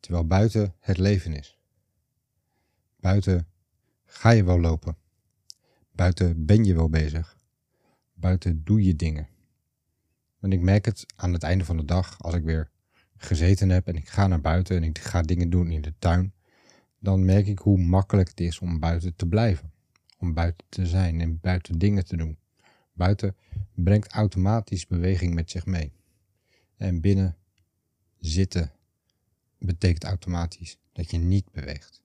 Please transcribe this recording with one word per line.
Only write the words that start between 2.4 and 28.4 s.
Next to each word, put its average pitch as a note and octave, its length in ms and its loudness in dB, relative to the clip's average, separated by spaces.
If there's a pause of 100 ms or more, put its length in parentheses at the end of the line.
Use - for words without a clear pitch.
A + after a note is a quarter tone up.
Buiten F#2 520 0 (560)
ga - 260 2
je A2 140 6
wel F2+ 160 4
lopen. E2 360 -2 (960)
Buiten F2 540 0
ben G#2 200 6
je F#2+ 100 4
wel D#2+ 140 2
bezig. D#2+ 480 -2 (760)
Buiten F2 500 -2
doe G#2 200 4
je F2+ 120 4
dingen. D2+ 320 -4 (1120)
En G2 100 0
ik F#2 80 0
merk G2 240 4
het - 220 -6 (100)
aan F2+ 160 -2
het E2+ 100 -2
einde F2+ 220 0
van E2 120 -4
de D#2 80 -4
dag, F2 380 -4
als F2 120 -6
ik E2+ 80 -2
weer D#2+ 280 -2 (460)
gezeten F#2+ 520 2
heb F2+ 180 2
en E2 100 -4
ik D2+ 120 -10
ga G2 180 0
naar F2+ 140 2
buiten F2 360 0
en E2+ 60 0
ik D#2+ 160 -4
ga - 240 -4
dingen F2 280 0
doen F2 200 0
in D#2+ 100 -4
de D2+ 180 -8
tuin, F2+ 340 0 (680)
dan F#2+ 260 2
merk F#2+ 220 4
ik G2+ 120 -4
hoe G2+ 200 4
makkelijk F#2 500 2
het - 120 -14
is E2+ 180 -4
om F2 200 -6
buiten E2+ 380 -2
te F2 100 -4
blijven. G#2 460 0 (460)
Om E2+ 160 -4
buiten E2+ 340 -4
te F#2 180 -4
zijn E2+ 340 0
en E2 200 -4
buiten F2 380 -2
dingen G2+ 260 2
te - 120 -8
doen. D#2+ 220 -6 (540)
Buiten G2 440 0 (380)
brengt G2+ 380 0
automatisch G2+ 720 -2
beweging F2+ 480 -2
met E2 160 -4
zich F2+ 160 -10
mee. E2 260 -6 (840)
En F2+ 240 -4
binnen F#2+ 360 0 (840)
zitten E2+ 540 -2 (840)